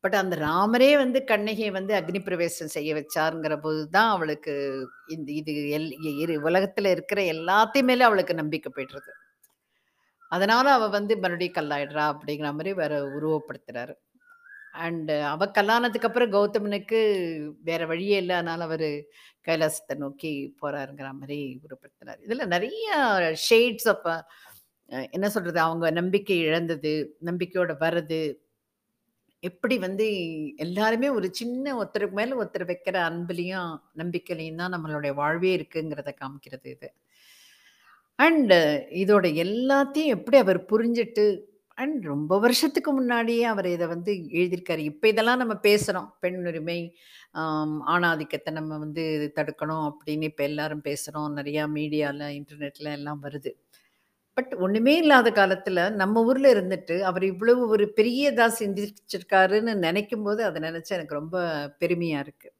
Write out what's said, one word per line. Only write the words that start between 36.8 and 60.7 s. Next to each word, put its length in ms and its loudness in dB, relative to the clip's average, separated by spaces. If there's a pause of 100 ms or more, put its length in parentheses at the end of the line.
And 380 6 (380)
இதோட 420 4
எல்லாத்தையும் 840 2
எப்படி 220 4
அவர் 280 4
புரிஞ்சுட்டு, 760 0 (340)
and 280 -4
ரொம்ப 360 0
வருஷத்துக்கு 520 2
முன்னாடியே 520 0
அவர் 220 0
இதை 220 0
வந்து 260 -4
எழுதியிருக்காரு. 640 -2
இப்ப 300 0
இதெல்லாம் 300 4
நம்ம 160 -2
பேசுறோம், 560 2 (100)
பெண் 280 -4
உரிமை, 480 -6 (360)
ஆம், 560 -2
ஆணாதிக்கத்தை 640 0
நம்ம 260 -8
வந்து 580 -4
தடுக்கணும் 560 -4
அப்படின்னு 300 -6
இப்ப 220 -4
எல்லாரும் 380 -4
பேசுறோம், 500 -6
நிறைய 360 -4
மீடியால, 640 -4
இன்டர்நெட்ல 600 -12
எல்லாம் 320 -10
வருது. 300 -10 (880)
But 140 -8
ஒண்ணுமே 420 4
இல்லாத 340 8
காலத்துல 600 2
நம்ம 320 2
ஊர்ல 300 6
இருந்துட்டு 460 0
அவர் 240 0
இவ்வளவு 440 4
ஒரு 260 2
பெரிய 380 4
இதா 280 4
சிந்திச்சிருக்காருன்னு 1160 0
நினைக்கும் 480 0
போது 200 -2
அதை 180 -2
நினைச்சு 260 -8